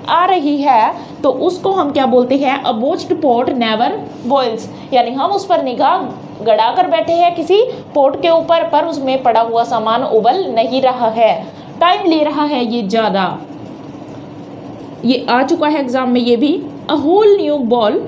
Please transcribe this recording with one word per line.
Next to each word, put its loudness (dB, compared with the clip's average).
आ 2
रही 2
है, 4
तो 2
उसको -2
हम 0
क्या 2
बोलते 4
हैं, 0
a -4
botched -2
pot 2
never 0
boils, 0
यानी 2
हम -2
उस -2
पर 2
निगाह 0
गड़ा 4
कर 2
बैठे 0
हैं 2
किसी 2
पॉट 2
के 2
ऊपर, 2
पर 2
उसमें -2
पड़ा 2
हुआ 0
सामान -2
उबल 2
नहीं 0
रहा 2
है, 0
टाइम 2
ले 2
रहा -2
है -2
ये -2
ज़्यादा। -2
ये 0
आ 4
चुका 0
है 0
एग्जाम -2
में 2
ये 2
भी, 0
a 0
whole 4
new 0
ball 2